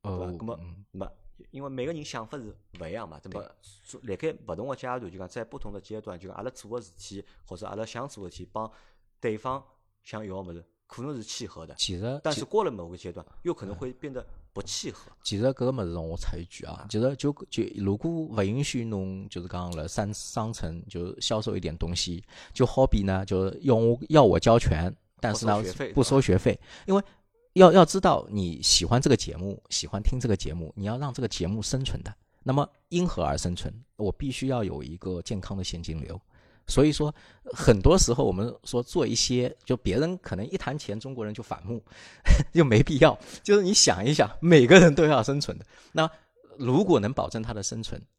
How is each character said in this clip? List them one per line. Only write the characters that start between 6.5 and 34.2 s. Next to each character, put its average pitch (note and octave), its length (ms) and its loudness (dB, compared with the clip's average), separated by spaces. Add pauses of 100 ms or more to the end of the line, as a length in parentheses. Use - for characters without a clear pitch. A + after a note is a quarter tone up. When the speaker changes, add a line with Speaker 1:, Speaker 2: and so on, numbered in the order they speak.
Speaker 1:
做 A#2 280 -14
的 E2+ 60 -14
事 F2 120 -20
体， G2 280 -16 (200)
或 F#2 120 -16
者 G2+ 100 -14
阿 F#2+ 80 -10
拉 A2 100 -8
相 A#2+ 240 -12
处 G2+ 160 -16
的 F2 60 -14
事 - 60 -20
体， F#2 160 -16
帮 A2 180 -8 (500)
对 A2 160 -2
方 B2+ 260 -8 (400)
想 G#2+ 220 -12
要 F#2 120 -10
的 G2 60 -10
么 F2 100 -14
子， E2 120 -16 (220)
可 - 160 -16
能 D3 140 -10
是 A2 60 -12
契 - 240 -12
合 E2 200 -18
的。 D2+ 100 -20
Speaker 2:
其 F#2 220 -6
实， B2 240 -8
Speaker 1:
但 D#3 100 -2
是 C3+ 120 -6
过 G#3 180 -2
了 E3 80 -2
某 F2+ 180 -12
个 F2+ 80 -14
阶 F2 160 -14
段， F2 140 -16
Speaker 2:
其- - 60 -20 (160)
Speaker 1:
又 E3 60 -4
可 - 120 -12
能 G2+ 80 -10
会 B2+ 180 -10
变 C#3+ 200 -14
得 B2 120 -12 (280)
不 G2+ 100 -10
契 A2 300 -10
合。 - 180 -20 (120)
Speaker 2:
其 G2+ 160 -4
实 A#2 80 0
搿 C3+ 60 2
个 B2+ 200 -2
么 A#2+ 120 -6
子， E2+ 120 -6
我 E2 200 -8
插 - 200 -4
一 E2+ 80 -10
句 - 220 -18
啊， - 80 -12
Speaker 1:
啊。 - 140 -16
Speaker 2:
其 G#2+ 120 -2
实 C3+ 160 0
就， D3 160 -2 (180)
就 A#2 140 -2 (120)
如 G2+ 200 -2
果 E3 140 -4
勿 D#3 320 -4
允 A2 200 0
许 B2 220 -4
侬， F#2+ 440 -8
就 F2 140 -12
是 F2+ 60 -12
讲 F2+ 280 -8
辣 D#2 120 -8
商， G#2 260 -4
商 A2+ 380 -8
城 E2+ 360 -8
就 F2 320 -10
销 A2 200 -2
售 G#2+ 160 -4
一 F#2 40 -4
点 E2 160 -6
东 F2 180 -4
西， F2 280 -6 (300)
就 C3 120 2
好 C3 220 4
比 G#2+ 160 2
呢， F#2+ 220 0
就 F#2+ 240 0 (140)
要 C3 120 4
我， A#2 240 4 (100)
要 D3+ 140 8
我 F2 160 6
交 A#2 200 6
权， E3+ 360 0 (260)
但 A2 140 -2
是 A2 120 -4
呢， G#2 100 2
Speaker 1:
不 G#2+ 60 -2
收 - 20 -6
学 F#2 80 -8
费， A#2 200 -8
Speaker 2:
不 C#3 100 2
收 C3+ 180 4
学 F#2 180 4
费。 A2+ 160 2
Speaker 1:
对 - 60 -8
吧？ - 260 -20
Speaker 2:
因 F#3+ 80 2
为 G3+ 80 4 (520)
要， F3+ 180 10
要 F3+ 120 10
知 F#3+ 160 0
道 F3 300 2
你 F2+ 320 -4
喜 - 220 2
欢 A#2 160 2
这 C#3+ 80 0
个 C3 80 8
节 - 200 -8
目， G2 340 -8
喜 - 160 -6
欢 G#2 160 -8
听 B2+ 160 2
这 B2 100 -2
个 G2 80 2
节 - 160 -8
目， E2 240 -8
你 G2+ 100 -6
要 A#2 120 -6
让 C#3 160 -8
这 C3+ 80 -6
个 A2 60 -2
节 - 180 -4
目 G#2 160 -4
生 C3+ 220 -4
存 - 180 -4
的。 G#2 100 -12 (300)
那 C3+ 100 -2
么 C#3+ 160 0 (200)
因 F3 180 -2
何 F2+ 160 -4
而 C#2+ 160 -2
生 F2 160 -4
存？ - 180 -10 (240)
我 G2+ 160 -2
必 C3+ 180 -6